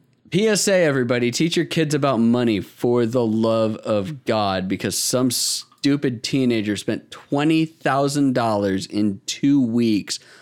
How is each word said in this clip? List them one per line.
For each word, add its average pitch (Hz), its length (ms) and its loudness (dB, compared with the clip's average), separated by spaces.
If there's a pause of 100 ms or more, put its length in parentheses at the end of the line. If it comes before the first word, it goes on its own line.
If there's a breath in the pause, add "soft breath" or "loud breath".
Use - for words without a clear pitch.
(300)
P 202 180 2
S 208 200 0
A, 185 160 4
everybody, 123 460 2
teach 160 260 -2
your 160 100 0
kids 151 280 -2
about 135 240 0
money 117 420 2
for 120 460 0
the 120 200 0
love 110 520 0
of 107 460 -4
God, 98 440 -2
because 98 300 -4
some 127 320 0
stupid - 920 -2
teenager 117 540 0
spent - 340 -6
twenty 160 540 0
thousand 139 680 0
dollars 104 520 0
in 101 400 -2
two 139 340 2
weeks 113 580 0 (240 loud breath)